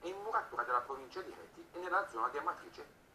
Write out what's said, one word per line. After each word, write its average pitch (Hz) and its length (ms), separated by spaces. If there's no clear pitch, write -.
e 170 80
in 196 120
muratura 202 420
della 123 180
provincia 135 400
di - 120
Rieti - 380
e 175 80
nella 185 300
zona 113 180
di 147 100
Amatrice - 480